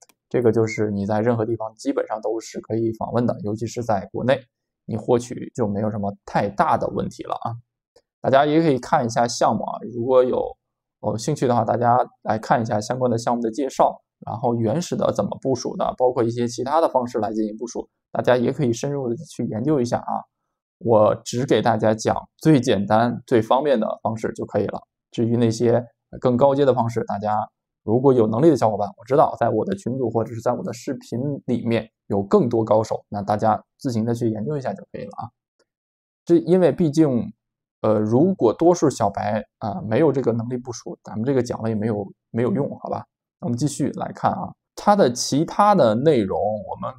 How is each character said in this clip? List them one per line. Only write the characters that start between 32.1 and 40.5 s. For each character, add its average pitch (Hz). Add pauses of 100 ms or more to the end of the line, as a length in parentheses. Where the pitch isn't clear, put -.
更 127
多 113
高 110
手， -
那 104
大 104
家 104 (140)
自 135
行 110
的 120
去 120
研 107
究 151
一 135
下 120
就 98
可 -
以 -
了 -
啊。 117 (960)
这 170
因 165
为 165
毕 151
竟， 135 (480)
呃， 107
如 120
果 -
多 170
数 170
小 117
白 104 (140)
啊， 113
没 110
有 151
这 135
个 113
能 117
力 127